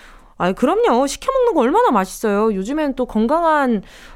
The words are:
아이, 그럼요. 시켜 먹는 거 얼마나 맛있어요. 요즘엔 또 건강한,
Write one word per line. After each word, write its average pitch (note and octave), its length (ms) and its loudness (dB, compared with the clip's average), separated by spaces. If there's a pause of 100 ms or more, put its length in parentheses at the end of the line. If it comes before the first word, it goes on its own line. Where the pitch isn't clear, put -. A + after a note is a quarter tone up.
(380)
아이, F3+ 160 -2
그럼요. C#4+ 520 2
시켜 - 260 -6
먹는 B4 220 2
거 D#4+ 80 2
얼마나 F#4+ 300 2
맛있어요. G#3 640 0
요즘엔 C4 400 -4
또 B3+ 100 -2
건강한, C4+ 800 0 (320)